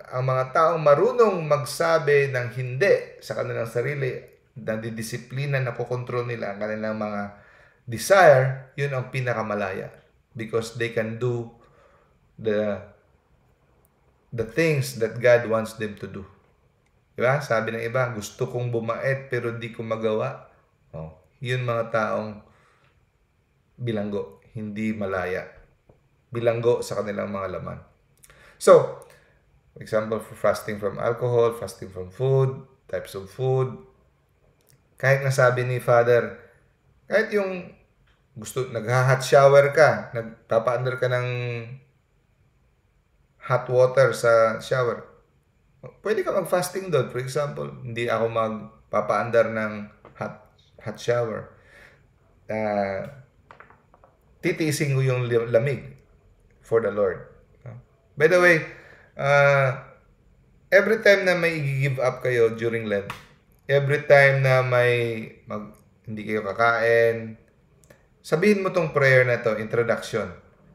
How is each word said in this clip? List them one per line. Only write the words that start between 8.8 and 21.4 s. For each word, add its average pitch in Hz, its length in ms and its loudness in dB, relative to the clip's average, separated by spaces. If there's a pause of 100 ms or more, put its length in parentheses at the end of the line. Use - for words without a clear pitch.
ang 120 160 -6
pinakamalaya. 104 800 -4 (400)
Because 113 480 -6
they 117 140 -4
can 110 240 -4
do 120 320 -4 (880)
the, 107 400 -2 (1500)
the 113 160 -6
things 143 560 -2
that 110 160 -2
God 120 320 4
wants 110 320 -2
them 101 160 -8
to - 80 -14
do. 98 160 -14 (960)
Diba? 131 240 0
Sabi 113 320 -2
ng 113 120 -8
iba, 120 280 -2
"Gusto 107 360 -8
kong 123 200 -6
bumait 117 600 -4
pero 117 240 -4
di 117 200 -12
ko - 80 -12
magawa." 113 680 -4 (440)
Oh, 80 240 -14 (240)